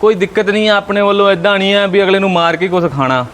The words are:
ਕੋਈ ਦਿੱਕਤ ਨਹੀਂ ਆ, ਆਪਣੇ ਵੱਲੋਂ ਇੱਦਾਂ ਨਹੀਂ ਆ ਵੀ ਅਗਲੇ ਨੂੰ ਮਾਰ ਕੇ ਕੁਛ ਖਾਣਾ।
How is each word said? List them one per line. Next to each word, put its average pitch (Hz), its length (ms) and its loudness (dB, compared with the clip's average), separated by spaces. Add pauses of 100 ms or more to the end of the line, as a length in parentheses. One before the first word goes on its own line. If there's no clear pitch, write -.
ਕੋਈ 220 140 2
ਦਿੱਕਤ 202 360 -2
ਨਹੀਂ 214 180 0
ਆ, 208 80 2
ਆਪਣੇ 202 240 -2
ਵੱਲੋਂ 202 320 2
ਇੱਦਾਂ 190 260 0
ਨਹੀਂ 196 160 0
ਆ 202 120 0
ਵੀ 196 160 0
ਅਗਲੇ 190 160 2
ਨੂੰ 190 120 0
ਮਾਰ 170 260 0
ਕੇ 185 120 -2
ਕੁਛ 175 240 0
ਖਾਣਾ। 131 420 -2